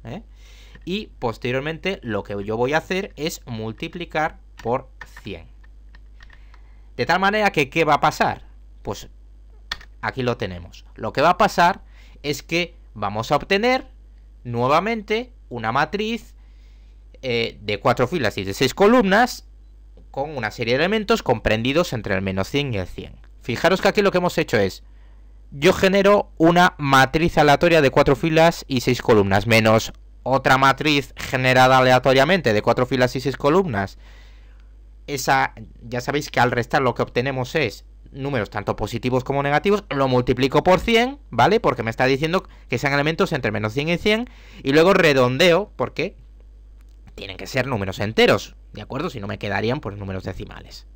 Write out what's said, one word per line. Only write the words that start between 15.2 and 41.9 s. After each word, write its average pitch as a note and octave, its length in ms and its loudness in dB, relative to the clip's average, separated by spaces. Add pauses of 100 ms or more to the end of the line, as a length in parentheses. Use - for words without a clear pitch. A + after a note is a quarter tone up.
una A2+ 220 -6
matriz, G#3 640 -4 (840)
eh, A#2 400 -4
de G#2 180 -4
cuatro B2 260 2
filas A#2+ 320 -2
y G2+ 60 -6
de G2 100 -6
seis - 200 -2
columnas A3 720 2 (640)
con D3 240 -8
una A2 160 -6
serie A#2+ 220 -2
de C3 60 2
elementos G#3+ 440 0
comprendidos A#2+ 680 0
entre G2+ 220 -4
el F#2+ 60 -2
menos F#2+ 280 -4
cien C#3 240 -4
y G2+ 40 -6
el F#2 100 -6
cien. - 280 -16 (260)
Fijaros E3+ 380 0
que - 80 0
aquí G3 140 2
lo G3 100 2
que F3+ 60 -2
hemos F3 200 0
hecho D3+ 200 -2
es, F#2+ 260 -2 (680)
yo C#3+ 200 2
genero G3 680 2
una E3+ 400 4
matriz C#3+ 600 2
aleatoria D#3 440 4
de C3 100 4
cuatro C#3+ 260 4
filas E3 500 2
y C3 140 -2
seis B2 200 -2
columnas, G2+ 460 2
menos A2 460 4 (300)
otra C3 340 2
matriz C3+ 580 2
generada C3 640 4
aleatoriamente C3 760 4
de G#2 100 2
cuatro A#2+ 240 2
filas B2+ 300 0
y C3 60 -4
seis C3 160 -4
columnas. C#3+ 600 0 (1120)
Esa, C3+ 460 -2 (280)
ya A#2+ 200 -8
sabéis D3 280 -2
que B2+ 120 0
al A#2+ 100 4
restar B2 300 0
lo B2 120 2
que - 100 -2
obtenemos B2+ 520 -4
es C3+ 300 -4 (260)
números C3+ 380 -4
tanto G#2 260 -4
positivos A#2+ 480 -2
como C#3 200 -2
negativos, D3 460 0
lo C#3 180 0
multiplico B2+ 560 2
por F3+ 160 4
cien, A#3+ 400 0 (100)
¿vale? D3 300 2
Porque B2+ 240 0
me A#2 60 -2
está B2+ 160 -2